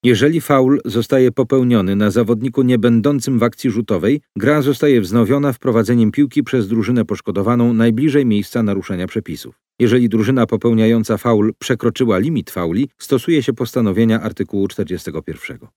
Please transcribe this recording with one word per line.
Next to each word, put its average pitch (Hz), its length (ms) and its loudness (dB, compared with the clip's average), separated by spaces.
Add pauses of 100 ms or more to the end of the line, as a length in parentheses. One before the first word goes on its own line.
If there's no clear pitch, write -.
Jeżeli 139 360 2
faul 135 440 2
zostaje 120 460 2
popełniony 120 640 0
na 104 160 2
zawodniku 117 500 0
niebędącym 123 800 2
w 113 40 2
akcji 120 260 -2
rzutowej, 107 520 -2 (160)
gra 139 240 0
zostaje 135 400 2
wznowiona 120 520 0
wprowadzeniem 113 580 0
piłki 143 320 0
przez 117 240 -2
drużynę 113 380 0
poszkodowaną 113 680 -2
najbliżej 127 520 2
miejsca 110 380 -2
naruszenia 98 440 -4
przepisów. - 520 -10 (200)
Jeżeli 120 300 4
drużyna 113 360 0
popełniająca 113 720 0
faul 107 420 0
przekroczyła 113 580 0
limit 120 340 -2
fauli, 90 460 -2
stosuje 143 460 0
się - 100 -2
postanowienia 113 680 0
artykułu 101 460 -4
czterdziestego 82 540 -8
pierwszego. - 560 -14